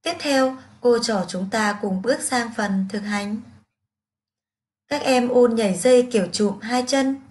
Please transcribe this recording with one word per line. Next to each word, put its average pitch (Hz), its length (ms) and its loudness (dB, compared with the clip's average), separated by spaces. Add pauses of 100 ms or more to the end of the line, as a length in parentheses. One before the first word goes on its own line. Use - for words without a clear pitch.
Tiếp 339 160 -4
theo, 262 380 0 (240)
cô 240 180 4
trò 208 280 -2
chúng 190 220 -6
ta 208 320 -2
cùng 190 200 -4
bước 240 200 -2
sang 233 360 -4
phần 196 320 0
thực 208 100 -4
hành. 208 420 -6 (1500)
Các 294 140 -4
em 247 280 2
ôn 247 260 4
nhảy 202 220 0
dây 247 340 4
kiểu 190 200 2
chụm 202 280 -2
hai 247 280 -2
chân. 269 440 0